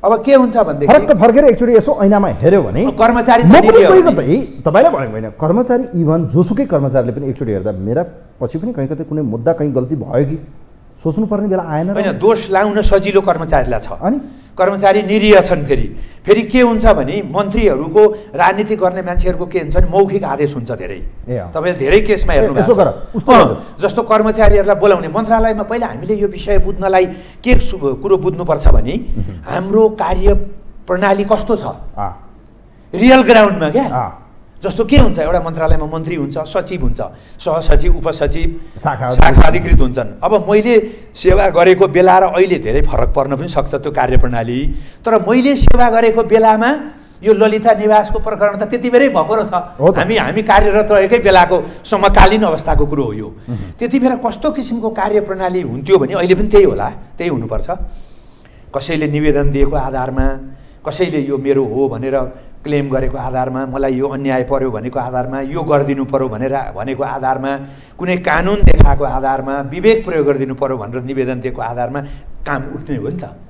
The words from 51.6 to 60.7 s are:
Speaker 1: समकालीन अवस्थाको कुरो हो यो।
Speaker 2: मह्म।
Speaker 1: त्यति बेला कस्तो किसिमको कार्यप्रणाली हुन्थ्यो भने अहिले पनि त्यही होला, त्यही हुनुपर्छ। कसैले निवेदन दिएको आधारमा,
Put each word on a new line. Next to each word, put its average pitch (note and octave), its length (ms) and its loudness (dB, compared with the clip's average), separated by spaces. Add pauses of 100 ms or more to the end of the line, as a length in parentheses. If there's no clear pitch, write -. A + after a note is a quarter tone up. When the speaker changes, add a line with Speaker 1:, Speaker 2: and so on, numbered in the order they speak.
Speaker 1:
समकालीन G3+ 600 2
अवस्थाको D#3 420 0
कुरो C#3+ 180 -4
हो G#2+ 100 -6
यो। G#2 220 -12 (140)
Speaker 2:
मह्म। A#2 80 -6 (220)
Speaker 1:
त्यति B3 200 -2
बेला B3+ 160 0
कस्तो C4 360 -6
किसिमको A#3 380 -6
कार्यप्रणाली F#3+ 720 -4
हुन्थ्यो C#3 360 -2
भने C#3 160 0
अहिले F3+ 220 0
पनि G#3+ 120 -2
त्यही G#3 160 6
होला, G#2 260 0 (280)
त्यही E3+ 120 -6
हुनुपर्छ। A2+ 380 -6 (1080)
कसैले D3+ 320 -4
निवेदन D3 440 0
दिएको C#3 240 0
आधारमा, C3+ 640 -4 (480)